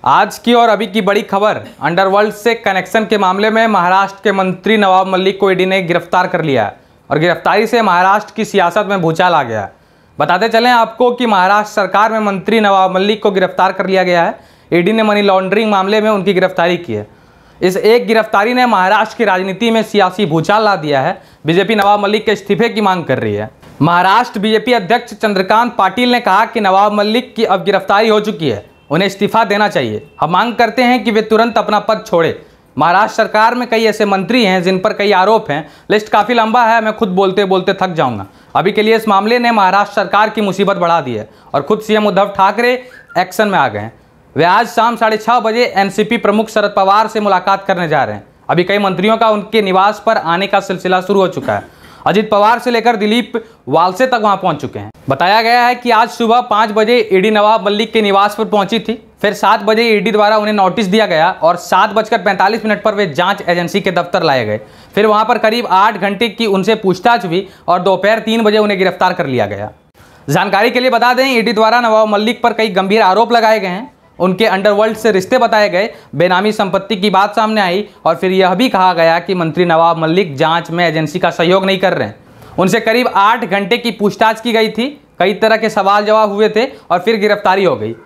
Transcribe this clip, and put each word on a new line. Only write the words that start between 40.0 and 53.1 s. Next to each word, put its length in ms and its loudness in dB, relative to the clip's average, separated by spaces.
की 120 -4
मुसीबत 360 0
बढ़ा 240 0
दी 120 -8
है 160 -8
और 80 0
खुद 200 -2
सीएम 260 0
उद्धव 300 0
ठाकरे 360 2
एक्शन 300 -2
में 120 0
आ 80 2
गए 120 -6
हैं। 140 -10
वे 100 2
आज 220 2
शाम 280 0
साढ़े 220 -2
छः 220 0
बजे 280 0
एनसीपी 520 -2
प्रमुख 300 0
शरद 260 -2
पवार 320 2
से 120 -4
मुलाकात 460 0
करने 220 -2
जा 160 0
रहे 120 -4
हैं। 120 -16
अभी 140 2
कई 160 0
मंत्रियों 380 0
का 120 2
उनके 320 -2
निवास 440 0
पर 120 2
आने 300 -2
का 140 0
सिलसिला 400 -2
शुरू 180 0
हो 100 2
चुका 240 -6
है। 280 -8
अजित 240 0
पवार 300 2
से 120 -4
लेकर 240 0
दिलीप 380 -2